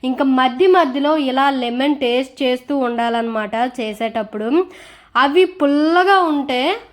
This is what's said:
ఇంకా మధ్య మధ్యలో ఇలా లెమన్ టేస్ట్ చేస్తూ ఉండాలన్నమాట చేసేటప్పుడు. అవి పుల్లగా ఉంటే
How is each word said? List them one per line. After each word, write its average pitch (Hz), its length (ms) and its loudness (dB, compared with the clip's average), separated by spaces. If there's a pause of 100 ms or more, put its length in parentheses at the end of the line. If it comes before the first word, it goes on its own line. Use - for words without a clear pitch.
ఇంకా 262 160 -2 (160)
మధ్య 254 340 2
మధ్యలో 285 380 2 (180)
ఇలా 269 160 2 (160)
లెమన్ 262 400 -2
టేస్ట్ 254 400 -2
చేస్తూ 254 320 -2 (140)
ఉండాలన్నమాట 233 640 -4 (240)
చేసేటప్పుడు. 220 720 -6 (760)
అవి 294 200 4 (160)
పుల్లగా 320 560 2 (160)
ఉంటే 277 280 -2 (340)